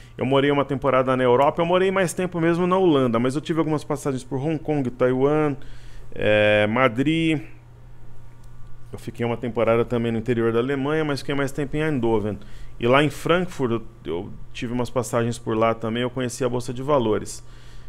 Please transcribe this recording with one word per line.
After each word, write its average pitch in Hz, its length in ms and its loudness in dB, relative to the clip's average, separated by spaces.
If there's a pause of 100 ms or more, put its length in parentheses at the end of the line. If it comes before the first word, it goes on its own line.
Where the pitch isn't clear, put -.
(160)
Eu - 80 -2
morei 135 260 4
uma 143 140 2
temporada 131 520 2
na 127 60 2
Europa, 135 380 4
eu 170 60 2
morei 185 240 4
mais 190 220 0
tempo 180 280 -4
mesmo 175 260 2
na 180 100 2
Holanda, 139 420 4
mas 127 160 2
eu 151 60 -2
tive 156 180 -2
algumas 156 240 0
passagens 135 400 -4
por - 160 -6
Hong 151 200 -2
Kong, 143 320 -2
Taiwan, 135 640 2 (580)
eh, 107 540 4
Madrid. 135 720 2 (1500)
Eu 104 60 -12
fiquei - 280 -6
uma 117 100 -2
temporada 117 480 2
também 117 280 -2
no 113 60 -2
interior 117 340 0
da 113 80 2
Alemanha, 143 440 0
mas 143 160 -2
fiquei 147 140 -4
mais 139 160 0
tempo 143 260 -4
em 151 60 0
Eindhoven. 113 560 0 (400)
E 113 80 0
lá 135 160 6
em 147 80 2
Frankfurt, 151 640 0
eu, 110 100 -2 (220)
eu 95 280 -6 (200)
tive 120 200 -6
umas 123 160 -2
passagens 117 500 -2
por 113 180 -2
lá 113 180 4
também, 113 280 -2
eu 127 80 -2
conheci 127 340 -4
a 123 40 0
Bolsa 123 240 -4
de 123 100 -8
Valores. 117 640 0 (440)